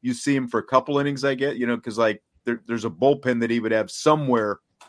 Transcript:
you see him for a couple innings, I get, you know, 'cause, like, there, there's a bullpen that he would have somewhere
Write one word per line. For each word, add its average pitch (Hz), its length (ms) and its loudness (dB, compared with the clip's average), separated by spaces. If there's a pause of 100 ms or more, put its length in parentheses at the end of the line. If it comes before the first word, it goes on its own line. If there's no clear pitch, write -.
you 123 100 -2
see 139 240 0
him 131 120 -2
for 117 120 -2
a - 40 -8
couple 135 340 2
innings, 143 260 -2
I 139 100 2
get, 131 220 -2
you 120 100 -2
know, 117 120 0
'cause, 110 180 -8
like, 110 260 2 (220)
there, 120 220 -4
there's 117 180 -4
a 113 60 -2
bullpen 127 500 0
that 117 100 0
he 117 80 2
would 110 140 -2
have 107 180 0
somewhere 123 720 0 (280)